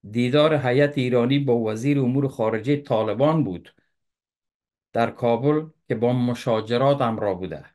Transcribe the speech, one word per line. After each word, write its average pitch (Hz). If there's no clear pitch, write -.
دیدار 127
هیئت 143
ایرانی 127
با 127
وزیر 117
امور 131
خارجه 113
طالبان 131
بود 90
در 117
کابل 135
که 131
با 117
مشاجرات 120
همراه 107
بوده. 85